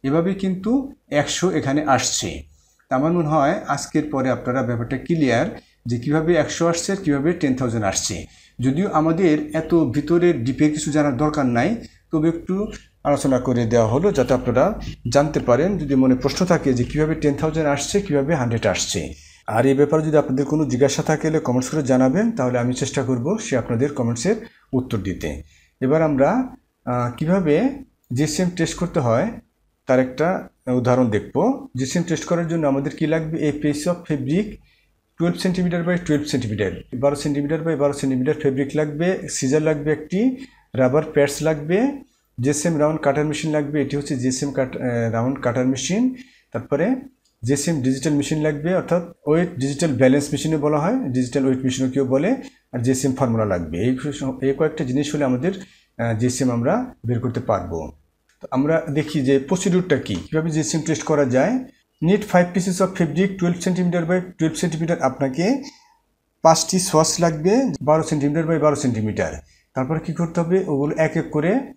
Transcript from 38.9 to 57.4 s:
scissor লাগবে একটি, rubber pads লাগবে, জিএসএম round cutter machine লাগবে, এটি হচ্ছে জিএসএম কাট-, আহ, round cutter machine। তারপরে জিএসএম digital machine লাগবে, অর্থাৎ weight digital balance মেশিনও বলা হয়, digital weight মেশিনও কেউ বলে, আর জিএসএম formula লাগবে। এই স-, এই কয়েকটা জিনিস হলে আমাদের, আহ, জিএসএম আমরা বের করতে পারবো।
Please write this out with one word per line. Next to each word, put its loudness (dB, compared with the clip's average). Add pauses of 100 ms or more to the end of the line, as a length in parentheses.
scissor 0
লাগবে 0
একটি, 0 (400)
rubber 2 (100)
pads 2
লাগবে, 0 (600)
জিএসএম 0
round 2
cutter 2
machine -4
লাগবে, -2
এটি -2
হচ্ছে -4
জিএসএম -2
কাট-, -2
আহ, -2
round -2
cutter 0
machine। 0 (360)
তারপরে 0 (480)
জিএসএম 0
digital 0
machine 0
লাগবে, 0
অর্থাৎ 0 (240)
weight 2 (100)
digital 0
balance 4
মেশিনও -2
বলা 2
হয়, 0 (140)
digital 0
weight 2
মেশিনও 0
কেউ 0
বলে, 2 (360)
আর -4
জিএসএম 0
formula 2
লাগবে। -2
এই 0 (160)
স-, -8 (180)
এই 0
কয়েকটা -2
জিনিস -2
হলে 0
আমাদের, 0 (440)
আহ, -2
জিএসএম 0
আমরা 0 (120)
বের 0
করতে -4
পারবো। -4 (500)